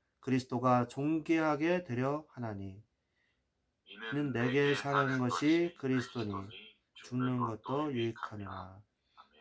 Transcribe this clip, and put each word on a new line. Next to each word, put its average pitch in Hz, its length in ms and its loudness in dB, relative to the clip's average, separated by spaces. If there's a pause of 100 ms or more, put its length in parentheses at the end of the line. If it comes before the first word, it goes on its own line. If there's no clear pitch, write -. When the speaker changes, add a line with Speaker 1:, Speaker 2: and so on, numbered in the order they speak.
(200)
Speaker 1:
그리스도가 123 680 2
존귀하게 160 1000 2
되려 135 420 0
하나니." 101 560 -8 (1000)
Speaker 2:
"이는 110 260 -14
Speaker 1:
"이는 143 220 -2
내게 127 300 2
Speaker 2:
내게 143 120 4
Speaker 1:
사는 139 320 0
Speaker 2:
사는 131 120 0
Speaker 1:
것이 123 100 2
Speaker 2:
것이 165 500 2
Speaker 1:
그리스도니 123 540 -2
Speaker 2:
그리스도니 98 440 -12 (180)
Speaker 1:
죽는 127 320 -4
Speaker 2:
죽는 127 120 0
Speaker 1:
것도 113 220 -2
Speaker 2:
것도 143 320 -2
유익함이라." 113 580 -4
Speaker 1:
유익함이라." 95 300 -14 (600)